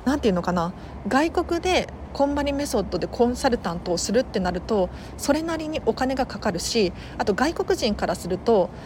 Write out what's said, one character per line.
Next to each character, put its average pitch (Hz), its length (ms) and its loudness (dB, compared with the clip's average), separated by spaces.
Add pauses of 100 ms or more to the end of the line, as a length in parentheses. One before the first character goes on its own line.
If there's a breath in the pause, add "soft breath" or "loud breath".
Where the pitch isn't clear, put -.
な 269 100 2
ん 285 40 -2
て 254 80 4
い - 20 6
う 185 40 4
の 175 60 2
か 180 120 0
な、 180 200 0 (340 loud breath)
外 269 240 2
国 339 300 0
で 330 280 2 (260)
こ 277 100 2
ん 285 100 0
ま 285 80 0
り 285 120 0
メ 285 100 -2
ソ 262 160 0
ッ 190 80 -2
ド - 100 -2
で - 80 -2
コ 240 220 2
ン 247 80 -2
サ 269 140 2
ル 233 80 0
タ 175 160 -4
ン 175 60 -6
ト 180 120 -2
を 165 60 0
す - 140 -2
る 233 80 4
っ 262 40 2
て - 160 -2
な 180 100 0
る 180 120 -4
と、 190 260 2 (300 loud breath)
そ - 160 2
れ 311 80 0
な 330 160 -2
り 311 100 -4
に 311 160 -4
お 240 80 4
金 262 220 0
が 262 100 0
か 208 140 -10
か 214 140 0
る 185 60 -2
し、 196 360 0 (240 loud breath)
あ 233 80 0
と 208 80 4
外 262 180 0
国 370 260 0
人 214 160 0
か 202 120 -2
ら 170 80 0
す 185 140 -10
る 180 100 -2
と、 202 320 4 (160 loud breath)